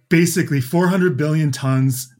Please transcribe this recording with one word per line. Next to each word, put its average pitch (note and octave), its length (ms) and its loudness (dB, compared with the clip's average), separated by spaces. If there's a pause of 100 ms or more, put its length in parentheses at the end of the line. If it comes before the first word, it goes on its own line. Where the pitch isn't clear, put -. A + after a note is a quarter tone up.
(100)
basically E3+ 500 2
four F3+ 280 0
hundred F3+ 280 0
billion D3+ 340 0
tons C3 680 -2